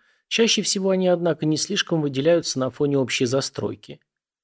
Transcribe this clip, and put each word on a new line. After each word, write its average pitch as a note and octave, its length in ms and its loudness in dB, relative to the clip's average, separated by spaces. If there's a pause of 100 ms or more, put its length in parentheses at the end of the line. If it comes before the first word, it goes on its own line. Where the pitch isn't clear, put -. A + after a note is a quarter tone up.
(280)
чаще A3+ 340 2
всего F#3+ 280 0
они, F#3 180 2
однако, E3+ 380 0
не D#3 120 2
слишком E3+ 440 -2
выделяются C#3+ 580 0
на B2+ 100 0
фоне C#3+ 280 0
общей B2+ 280 0
застройки. B2+ 760 -4 (440)